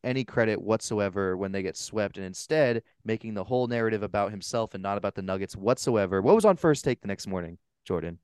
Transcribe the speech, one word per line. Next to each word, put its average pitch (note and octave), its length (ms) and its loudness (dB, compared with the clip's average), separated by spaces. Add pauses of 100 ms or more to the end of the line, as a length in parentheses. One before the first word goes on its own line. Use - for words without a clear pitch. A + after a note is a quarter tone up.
any B2+ 220 -2
credit A2 360 2
whatsoever G2 760 0
when G2 160 -4
they G2 100 -2
get F2+ 140 -6
swept, G2+ 400 -4
and F#2+ 80 -8
instead A#2+ 580 0 (220)
making A2 280 -4
the F#2+ 120 -4
whole B2 220 0
narrative A2+ 360 0
about G2+ 280 -2
himself G#2+ 420 -4
and F#2+ 100 -10
not G2+ 140 -2
about G2 180 -2
the G2 60 -8
Nuggets F#2+ 340 -4
whatsoever. G2 640 2
What D3 140 8
was A3 80 6
on G3 140 6
First D3+ 260 4
Take B2+ 180 0
the - 60 -10
next G2 200 -6
morning, F2 300 -6 (280)
Jordan? E2+ 380 -4